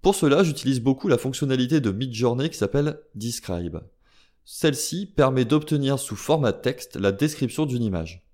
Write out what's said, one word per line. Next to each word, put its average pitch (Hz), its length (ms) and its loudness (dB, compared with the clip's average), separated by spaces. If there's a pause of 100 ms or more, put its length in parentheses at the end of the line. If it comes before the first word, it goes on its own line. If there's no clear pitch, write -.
Pour 196 120 4
cela, 143 280 4
j'utilise 139 380 0
beaucoup 135 280 0
la 131 80 6
fonctionnalité 131 640 0
de 113 120 0
Midjourney 123 580 -2
qui - 80 -14
s'appelle 147 420 0 (140)
Describe. 87 640 -6 (640)
Celle-ci 160 640 -2
permet 131 380 2
d'obtenir 139 540 0
sous - 180 -8
format 143 360 2
texte - 440 -6
la 98 160 2
description 147 540 -2
d'une 123 160 -2
image. 85 520 -4